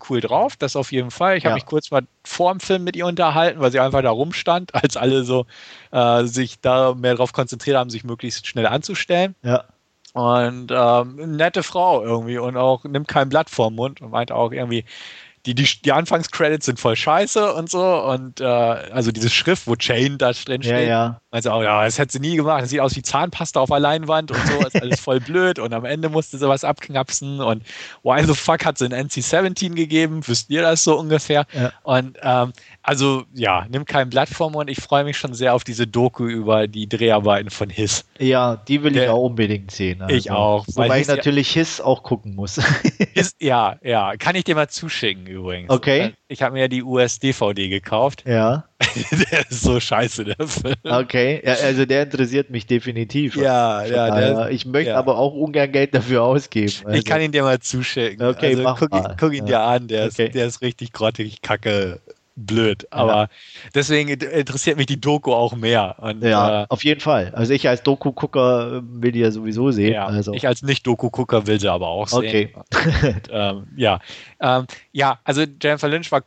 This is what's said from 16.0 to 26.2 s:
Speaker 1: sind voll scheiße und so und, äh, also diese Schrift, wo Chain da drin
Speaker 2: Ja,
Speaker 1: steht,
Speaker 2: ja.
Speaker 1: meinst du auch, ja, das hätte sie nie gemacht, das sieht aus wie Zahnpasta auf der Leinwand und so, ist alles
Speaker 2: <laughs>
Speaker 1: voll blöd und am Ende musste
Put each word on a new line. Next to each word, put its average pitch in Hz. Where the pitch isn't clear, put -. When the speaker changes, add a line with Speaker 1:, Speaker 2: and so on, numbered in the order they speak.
Speaker 1:
sind 131
voll 113
scheiße 202
und 165
so 180
und, 131
äh, -
also 117
diese 110
Schrift, -
wo 117
Chain 131
da 131
drin 127
Speaker 2:
Ja, 120
Speaker 1:
steht, 123
Speaker 2:
ja. 117
Speaker 1:
meinst 117
du 117
auch, 110
ja, 107
das 117
hätte 143
sie 131
nie 160
gemacht, 151
das 120
sieht 139
aus 131
wie 127
Zahnpasta 160
auf 135
der 143
Leinwand 156
und 120
so, 143
ist -
alles 127
Speaker 2:
<laughs> -
Speaker 1:
voll 131
blöd 180
und 117
am 117
Ende 156
musste 156